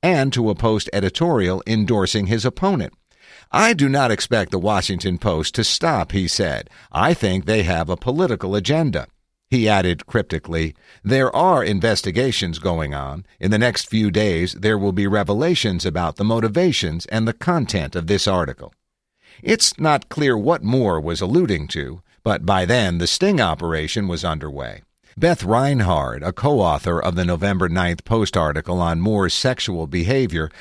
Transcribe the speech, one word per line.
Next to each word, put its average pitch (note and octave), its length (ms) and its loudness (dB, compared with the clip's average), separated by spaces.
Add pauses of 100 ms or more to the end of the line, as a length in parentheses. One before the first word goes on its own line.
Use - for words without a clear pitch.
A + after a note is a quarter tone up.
and C3+ 320 2
to A2+ 160 2
a G2+ 60 0
Post A2 360 0
editorial G2 760 0
endorsing G#2+ 580 2
his G#2+ 200 0
opponent. D3+ 480 -2 (580)
"I A3+ 220 4
do C#3+ 140 4
not C3+ 220 2
expect G#2 400 0
the F#2+ 100 -2
Washington F#2 600 0
Post D#2+ 360 0
to A2+ 80 0
stop," C3 500 0
he F#2+ 140 0
said. D2+ 420 -2 (220)
"I A#2 220 2
think F#2 320 0
they G#2+ 160 2
have E2 280 0
a F2+ 80 -2
political B2 580 -2
agenda." G#2 500 0 (420)
He A#2 220 2
added F#2 380 2
cryptically, E2 640 -4 (300)
"There C3 300 2
are E3 300 4
investigations G2 920 0
going D#2+ 380 -2
on. C#2 320 -10 (120)
In F#2+ 120 0
the G#2+ 80 2
next A#2+ 280 0
few A2 220 0
days, F2+ 440 0
there G#2+ 240 0
will G2 140 0
be G2 140 0
revelations G#2 800 0
about E2+ 300 -2
the G2+ 80 -4
motivations A2 800 0
and A2 220 -2
the A2+ 40 -2 (200)
content G#2 440 -2
of E2 120 -4
this G2 200 0
article." F2 460 -4 (680)
It's - 360 2
not D3+ 300 2
clear C#3 260 2
what B2 280 0
Moore G#2+ 360 2
was E2 220 -4
alluding G2+ 480 0
to, C#2+ 320 -8 (220)
but G#2 200 0
by F#2+ 220 2
then F#2+ 320 2
the E2+ 80 0
sting F#3 340 2
operation E2 680 -2
was F2 180 -4
underway. C#2 560 -6 (340)
Beth - 280 2
Reinhard, F#2 800 0
a F2 100 -4
co-author F2+ 640 2
of F2 140 -2
the F2+ 100 0
November F2+ 460 0
ninth F2 340 -2
Post A2+ 320 0
article D#2+ 460 0
on E2 180 0
Moore's G2 360 0
sexual G2 500 -2
behavior, E2+ 640 0 (120)